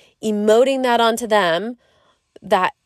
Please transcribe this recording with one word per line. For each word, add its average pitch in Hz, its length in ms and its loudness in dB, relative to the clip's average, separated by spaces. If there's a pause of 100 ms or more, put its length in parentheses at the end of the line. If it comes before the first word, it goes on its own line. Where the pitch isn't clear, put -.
(240)
emoting 220 600 2
that 240 160 2
onto 233 260 -2
them, 208 500 -2 (680)
that 185 320 -2 (120)